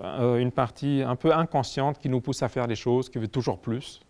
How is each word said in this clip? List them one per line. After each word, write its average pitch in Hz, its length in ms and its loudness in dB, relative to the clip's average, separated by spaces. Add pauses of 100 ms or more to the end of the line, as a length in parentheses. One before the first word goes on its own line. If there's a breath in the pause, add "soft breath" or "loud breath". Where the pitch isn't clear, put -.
Euh, 120 380 0
une 123 120 2
partie 139 520 0
un 123 140 -2
peu 160 180 4
inconsciente 147 640 0
qui 143 100 -4
nous 127 140 0
pousse 139 200 -4
à 123 60 0
faire 123 180 -2
des 113 100 -2
choses, 123 340 0
qui - 80 -6
veut 110 100 -4
toujours 117 300 -2
plus, - 520 -6